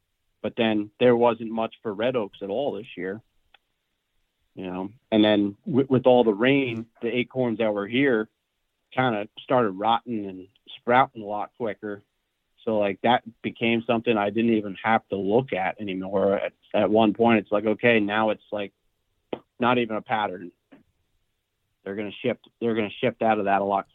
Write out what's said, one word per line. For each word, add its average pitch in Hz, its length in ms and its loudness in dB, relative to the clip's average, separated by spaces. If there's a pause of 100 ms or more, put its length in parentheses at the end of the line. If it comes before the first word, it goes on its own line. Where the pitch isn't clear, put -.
(400)
but 104 160 -8
then 107 420 0
there 123 160 4
wasn't 117 360 0
much 113 320 -6
for 113 100 -8
red 117 240 -4
oaks 101 260 -6
at 95 80 -10
all 120 220 -4
this 101 240 -12
year, 95 240 -8 (1400)
you 95 100 -10
know. 92 240 -8 (220)
And 107 120 6
then 101 320 2 (100)
w-, 139 220 2
with 127 180 2
all 123 180 8
the 110 100 4
rain, 120 520 0 (140)
the 117 160 -4
acorns 123 420 -2
that 110 140 0
were 101 140 -4
here 120 420 2 (640)
kinda 113 380 -2 (100)
started 123 320 2
rotting 107 560 -2
and 92 220 -12 (320)
sprouting 123 420 2
a 101 40 -12
lot 104 300 -8
quicker. 104 460 -8 (600)
So, 110 140 0
like, 101 240 0
that 123 200 2 (200)
became 117 440 -2
something 117 300 0
I 104 140 0
didn't 113 240 0
even 104 280 -2
have 110 260 0
to 98 80 -4
look 104 360 0
at 92 300 -4
anymore. 98 560 -2
At, - 160 -6 (180)
at 101 180 2
one 110 220 4
point, 113 280 4
it's - 120 -6
like, 104 140 0
okay, 110 340 2
now 107 300 0
it's, 104 200 -6
like, 104 220 -8 (880)
not 123 160 2
even 110 200 -2
a 104 40 -4
pattern. 101 500 -6 (1300)
They're 98 100 -8
gonna 104 160 -8 (120)
shift, - 260 -4 (140)
they're 113 120 0
gonna 107 140 -2 (140)
shift 120 180 -2
out 110 180 2
of 101 60 -4
that 98 160 2
a 101 40 0
lot 98 300 0